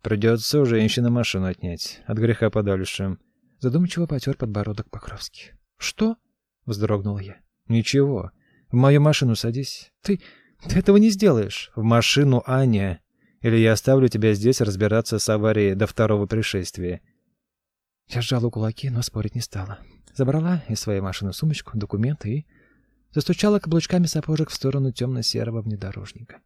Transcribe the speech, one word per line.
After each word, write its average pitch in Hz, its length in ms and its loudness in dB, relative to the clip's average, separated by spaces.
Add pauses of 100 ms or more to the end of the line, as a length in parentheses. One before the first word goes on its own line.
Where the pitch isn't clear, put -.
«Придется 113 580 0
у 139 60 4
женщины 117 440 2
машину 110 360 0
отнять, 87 600 -8
от 107 120 -4
греха 113 320 2
подальше», 98 680 -2 (420)
задумчиво 170 460 0
потер 139 300 -4
подбородок 104 540 -6
Покровский. - 640 -14 (240)
«Что?» 226 400 -2 (480)
вздрогнул 101 540 -2
я. 95 180 -14 (300)
«Ничего. 117 640 0 (380)
В 120 60 -2
мою 139 240 6
машину 143 360 4
садись. - 680 -8
Ты, 202 200 -2 (460)
ты - 120 2
этого 202 180 6
не 220 120 8
сделаешь. 165 680 2
В 113 80 -2
машину, 120 600 4
Аня. 110 540 0 (420)
Или 113 140 2
я 113 180 6
оставлю 131 360 4
тебя 110 240 2
здесь 110 260 2
разбираться 107 600 0
с - 100 -4
аварией 104 460 2
до 101 120 0
второго 107 380 0
пришествия». 92 760 -4 (1080)
Я 120 120 -4
сжала 117 280 -2
кулаки, 110 400 -4
но 120 120 -2
спорить 107 340 -6
не 117 60 -4
стала. 101 380 -10 (340)
Забрала 156 540 0
из 110 140 -4
своей 101 180 -2
машины 98 320 -4
сумочку, - 460 -4
документы 104 520 -4
и 143 160 -6 (680)
застучала 202 460 0
каблучками 165 460 0
сапожек 156 440 -2
в - 40 -12
сторону 135 380 -2
темно-серого 117 680 -4
внедорожника. 101 840 -10